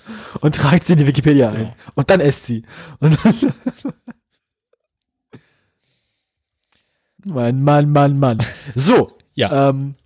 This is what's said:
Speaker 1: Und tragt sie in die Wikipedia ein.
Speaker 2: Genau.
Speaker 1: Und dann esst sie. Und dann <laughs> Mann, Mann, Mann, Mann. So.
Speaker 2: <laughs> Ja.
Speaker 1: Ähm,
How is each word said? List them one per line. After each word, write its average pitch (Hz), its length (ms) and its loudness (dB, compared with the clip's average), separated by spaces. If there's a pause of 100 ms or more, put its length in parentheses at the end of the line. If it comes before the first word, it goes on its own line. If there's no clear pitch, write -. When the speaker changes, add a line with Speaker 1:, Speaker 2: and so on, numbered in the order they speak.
(400)
Speaker 1:
Und 151 160 0
tragt 143 280 2
sie 180 100 2
in 156 40 4
die 143 80 4
Wikipedia 135 440 2
ein. 107 60 -8
Speaker 2:
Genau. 113 180 -8 (200)
Speaker 1:
Und 139 160 -4
dann 185 100 4
esst 147 260 0
sie. 113 180 -6 (340)
Und 151 240 2
dann 226 300 2 (3750)
<laughs> - 0 -
Mann, 131 380 -4
Mann, 147 300 2
Mann, 143 260 2
Mann. 123 200 0 (360)
So. 196 480 0
Speaker 2:
<laughs> - 120 -20
Ja. 139 360 0
Speaker 1:
Ähm, 139 240 -8 (120)